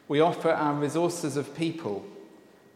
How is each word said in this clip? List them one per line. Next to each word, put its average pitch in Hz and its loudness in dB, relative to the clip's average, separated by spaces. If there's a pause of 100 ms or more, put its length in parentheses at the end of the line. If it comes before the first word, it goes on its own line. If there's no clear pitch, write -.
We 147 4
offer 165 4
our 147 2
resources 147 0
of 139 -6
people, 135 -4 (720)